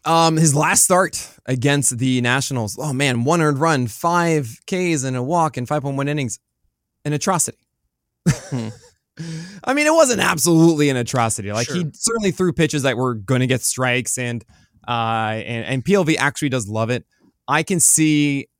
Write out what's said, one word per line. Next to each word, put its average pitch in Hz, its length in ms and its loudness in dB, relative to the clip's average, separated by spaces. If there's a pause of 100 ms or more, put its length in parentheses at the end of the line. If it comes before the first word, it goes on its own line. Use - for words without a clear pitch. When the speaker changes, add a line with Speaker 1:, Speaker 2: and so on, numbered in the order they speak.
Speaker 1:
Um, 165 320 4
his 156 180 4
last 151 300 2
start 185 440 0 (180)
against 131 520 0
the 127 220 0
Nationals. 120 600 -2
Oh, 151 120 -4
man, 127 320 0
one 165 180 2
earned 147 160 2
run, 139 300 2
five 165 800 -2
Ks 175 340 -2
and 131 140 -4
a 123 80 -4
walk 156 340 -2
in 123 80 -6
five 147 160 -2
point 139 140 -4
one 139 100 -2
innings. 143 320 -4 (640)
An 147 80 -4
atrocity. 165 460 -4 (720)
Speaker 2:
Hmm. 123 400 -4 (480)
Speaker 1:
<laughs> 165 480 -12
I 262 100 0
mean, 294 140 2
it 311 40 4
wasn't 254 280 4
absolutely 165 680 4
an 131 80 0
atrocity. 113 540 -2
Like, 113 160 -2
Speaker 2:
Sure. 147 120 -6
Speaker 1:
he 170 140 -2
certainly 220 380 -2
threw 180 220 0
pitches 151 320 0
that 127 120 0
were 123 180 0
gonna 123 340 0
get 127 140 0
strikes, 127 560 -2
and, 120 260 -6 (420)
uh, 113 580 -2
and, 117 200 -6
and 123 200 -4
P 190 100 2
L 190 100 2
V 156 120 2
actually 143 340 -2
does 120 180 -4
love 110 220 -2
it. 123 140 -4 (440)
I 151 160 0
can 180 160 -2
see 147 680 2 (140)